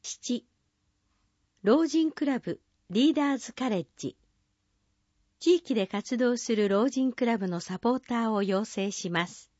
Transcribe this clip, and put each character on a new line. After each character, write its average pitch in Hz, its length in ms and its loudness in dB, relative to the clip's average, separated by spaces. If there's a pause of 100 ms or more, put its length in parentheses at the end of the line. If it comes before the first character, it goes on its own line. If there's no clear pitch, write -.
七、 - 420 -6 (1160)
老 294 240 4
人 320 240 2
ク - 140 -4
ラ 262 120 -2
ブ、 - 240 -8 (300)
リ 262 200 4
ー - 20 -2
ダ 285 200 0
ー 262 40 -2
ズ - 160 -12
カ 254 160 -4
レ 208 80 0
ッ 160 100 -4 (100)
ジ。 - 200 -10 (1200)
地 349 160 6
域 339 180 -2
で 196 140 0
活 208 300 -4
動 247 200 2
す 233 180 -2
る 208 120 2
老 202 220 4
人 262 240 0
ク 254 120 -2
ラ 233 120 0
ブ 190 100 -2
の 175 120 -4
サ 185 200 -8
ポ 247 160 2
ー 262 40 -4
タ 247 160 -6 (100)
ー 220 60 0
を 208 120 2
養 196 220 0
成 202 260 -4
し 190 180 -8
ま 170 180 0
す。 - 220 -20 (100)